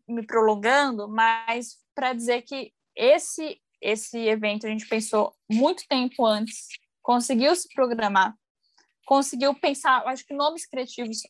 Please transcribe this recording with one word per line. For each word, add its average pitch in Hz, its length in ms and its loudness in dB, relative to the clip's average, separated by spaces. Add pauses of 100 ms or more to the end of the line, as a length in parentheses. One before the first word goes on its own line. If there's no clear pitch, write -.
me 233 160 -6
prolongando, 220 840 2
mas 226 720 -2 (160)
pra 262 180 -2
dizer 240 300 -2
que 262 300 -10 (220)
esse, 302 680 0 (200)
esse 220 400 -4
evento 214 440 -2
a 220 60 -4
gente 220 180 -8
pensou 220 460 -2 (160)
muito 277 380 2
tempo 254 360 0
antes, 220 440 -2 (340)
conseguiu 247 540 2
se - 180 -8
programar, 214 640 2 (680)
conseguiu 277 480 2
pensar, 277 500 0
eu - 60 -4
acho 262 160 -6
que - 80 -14
nomes 302 320 -2
criativos. 247 640 -8